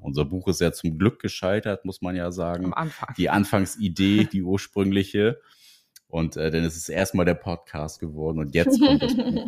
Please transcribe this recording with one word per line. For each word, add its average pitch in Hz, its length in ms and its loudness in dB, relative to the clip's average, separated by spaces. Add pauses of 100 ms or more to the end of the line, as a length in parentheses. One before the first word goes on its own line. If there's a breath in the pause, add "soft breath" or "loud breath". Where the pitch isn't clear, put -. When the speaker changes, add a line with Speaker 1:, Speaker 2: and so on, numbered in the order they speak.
Speaker 1:
unser 71 240 -2
Buch 90 220 -6
ist 87 140 0
ja 82 120 4
zum 80 240 -4
Glück 95 240 2
gescheitert, 101 640 -2
muss 92 180 -10
man 90 120 -4
ja 87 160 -4
sagen. 87 360 -4
Speaker 2:
Am 85 80 -4
Anfang. - 420 -6
Speaker 1:
Die 85 140 2
Anfangsidee, 98 920 2
Speaker 2:
<laughs> - 80 -2
Speaker 1:
die 98 120 -2
ursprüngliche. 98 960 0 (680 loud breath)
Und, 82 300 -4
äh, 78 140 0
dann 82 120 0
ist 82 140 -2
es - 140 -10
erstmal 92 340 0
der 85 100 4
Podcast 80 640 -8
geworden 78 400 -4
und - 160 -4
jetzt 254 280 4
kommt 277 200 6
das 247 140 0
Buch 233 320 -2